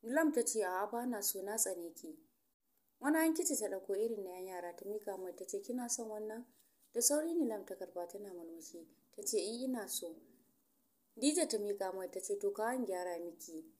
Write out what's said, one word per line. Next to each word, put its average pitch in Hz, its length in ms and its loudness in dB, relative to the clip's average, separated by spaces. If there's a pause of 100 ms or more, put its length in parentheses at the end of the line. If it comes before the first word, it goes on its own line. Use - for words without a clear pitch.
Nilam 294 300 6
ta 240 120 6
ce, 220 200 2
"A'a, 185 260 2
ba 233 160 0
na 233 160 0
so, 196 200 0
na 202 140 -2
tsane 175 380 0
ki." 156 240 -12 (800)
Wani 294 180 6
hankici 320 380 4
ta 214 120 0
ɗauko 196 280 -2
irin 214 280 2
na 185 60 -8
'yan 185 160 -8
yara 175 300 -6
ta - 80 -14
miƙa 208 340 -4
mai 180 160 -6
ta 185 120 -10
ce, 202 140 -2
"Kina 240 280 -4
son 233 220 -2
wannan?" 214 340 -6 (480)
Da 233 80 0
sauri 302 340 4
Nilam 226 320 2
ta 190 80 -8
karɓa 180 340 -6
tana 202 240 -10
murmushi. 165 540 -12 (300)
Ta - 60 -10
ce, - 160 2
"Eh, 220 260 0
ina 247 240 0
so." - 260 -4 (1000)
Dija 294 320 4
ta 220 100 0
miƙa 202 360 -2
mai 185 160 -4
ta 190 100 -6
ce, 196 180 -2
"To, 202 140 2
ka 214 220 0
in 254 120 -2
gyara 180 320 -4
miki." 165 460 -10 (160)